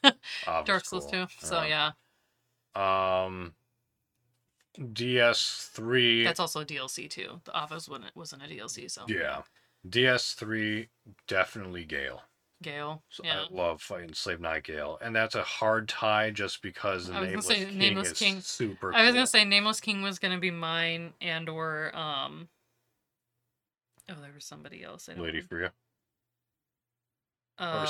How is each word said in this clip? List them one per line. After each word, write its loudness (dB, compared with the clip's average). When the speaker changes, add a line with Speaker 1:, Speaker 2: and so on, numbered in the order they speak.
Speaker 1:
<laughs> 8
Speaker 2:
Ava's 0
Speaker 1:
Dark 2
Souls -6
Speaker 2:
cool. 0
Speaker 1:
two. -16
So, 0
Speaker 2:
Yeah. 2
Speaker 1:
yeah. 4
Speaker 2:
Um, -8
D 2
S 4
three. 6
Speaker 1:
That's 4
also -2
a -8
D -8
L -6
C -8
too. -12
The -12
Ava's -6
wasn't, -14
wasn't -14
a -14
D -12
L -10
C, -10
so. -10
Speaker 2:
Yeah. -4
D 4
S 4
three, -4
definitely 0
Gale. -6
Speaker 1:
Gale, -10
Speaker 2:
So -14
Speaker 1:
yeah. 0
Speaker 2:
I -6
love 0
fighting -10
Slave -4
Knight -2
Gale, -6
and -4
that's 2
a 0
hard 2
tie 2
just -4
because -4
the -6
Speaker 1:
I -2
was 0
gonna -
Speaker 2:
Nameless -2
Speaker 1:
say 2
Speaker 2:
King -6
Speaker 1:
Nameless 4
Speaker 2:
is -4
Speaker 1:
King. 2
Speaker 2:
super -4
Speaker 1:
I 8
was 10
Speaker 2:
cool. 6
Speaker 1:
gonna 4
say 6
Nameless 2
King -4
was -4
gonna -2
be 0
mine -2
and -4
or, -4
um, -6
oh, -14
there -18
was -18
somebody -16
else. -16
I -14
don't -8
Speaker 2:
Lady -4
Speaker 1:
know. -10
Speaker 2:
Freya? -4
Speaker 1:
Uh, -2
Speaker 2:
Or 0